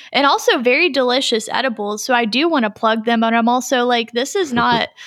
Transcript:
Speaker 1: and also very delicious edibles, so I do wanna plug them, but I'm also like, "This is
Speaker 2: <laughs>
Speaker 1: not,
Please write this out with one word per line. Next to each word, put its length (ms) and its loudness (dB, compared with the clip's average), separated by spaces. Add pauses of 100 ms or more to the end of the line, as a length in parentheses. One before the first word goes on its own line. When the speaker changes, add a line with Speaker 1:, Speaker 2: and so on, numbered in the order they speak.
(140)
Speaker 1:
and 140 2
also 320 2
very 280 2
delicious 600 0
edibles, 540 -4
so 100 0
I 120 2
do 220 0
wanna 220 0
plug 360 -2
them, 160 2
but 120 2
I'm 160 2
also 360 0
like, 260 -2
"This 240 -4
is 180 -2
Speaker 2:
<laughs> 0 -
Speaker 1:
not, 360 0 (180)